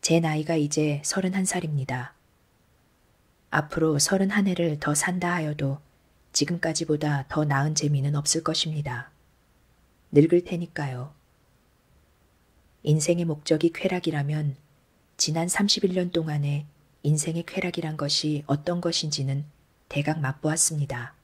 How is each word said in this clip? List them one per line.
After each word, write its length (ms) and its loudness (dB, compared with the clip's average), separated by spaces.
제 200 4
나이가 340 0
이제 500 0
서른한 400 -2
살입니다. 720 -4
앞으로 480 2
서른한 480 2
해를 320 0
더 160 0
산다 380 0
하여도 480 -2
지금까지보다 960 0
더 160 0
나은 300 2
재미는 400 2
없을 300 0
것입니다. 640 -2
늙을 320 6
테니까요. 680 -6
인생의 420 2
목적이 480 2
쾌락이라면 840 -2
지난 320 0
삼십일 460 2
년 160 0
동안의 560 -2
인생의 440 0
쾌락이란 500 -4
것이 500 -2
어떤 360 -2
것인지는 640 -2
대강 320 -2
맛보았습니다. 1040 -2